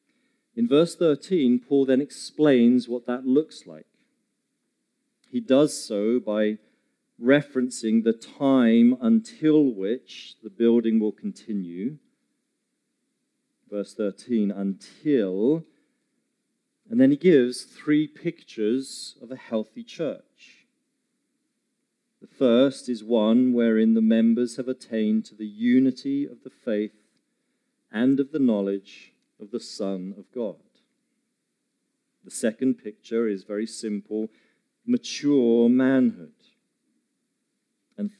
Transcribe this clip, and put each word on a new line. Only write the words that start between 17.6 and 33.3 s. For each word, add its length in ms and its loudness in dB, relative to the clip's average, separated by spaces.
three 460 -2
pictures 1120 -8
of 80 -18
a 60 -16
healthy 480 -10
church. 840 -12
The 60 -20
first 640 2
is 160 -6
one 480 2
wherein 420 2
the 60 0
members 560 0
have 100 -8
attained 600 -4
to 80 -20
the 120 -12
unity 760 0
of 180 -16
the 80 -18
faith 460 -6
and 260 0
of 140 -2
the 60 -6
knowledge 760 -2
of 100 -20
the 100 -8
Son 580 -10
of 160 -20
God. 220 -8
The 60 -20
second 520 -4
picture 460 -6
is 160 -6